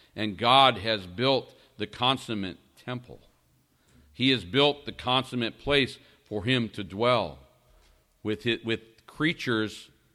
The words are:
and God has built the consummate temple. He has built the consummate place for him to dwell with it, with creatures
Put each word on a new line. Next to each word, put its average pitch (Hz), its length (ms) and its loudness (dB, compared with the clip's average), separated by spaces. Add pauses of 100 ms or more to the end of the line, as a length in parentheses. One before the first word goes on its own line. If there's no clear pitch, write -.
(160)
and 104 200 -4
God 123 440 6
has 104 260 -2
built 120 500 -2 (220)
the 104 80 -6
consummate 117 720 -4 (260)
temple. 123 360 -12 (920)
He 131 200 2
has 113 120 0
built 135 420 2
the - 60 -8
consummate 127 680 -4
place 139 400 0 (260)
for 104 180 -6
him 120 260 0
to 104 140 -10
dwell 95 560 0 (840)
with 107 240 -4
it, 117 180 -2
with 113 160 -2 (240)
creatures 117 840 -2 (260)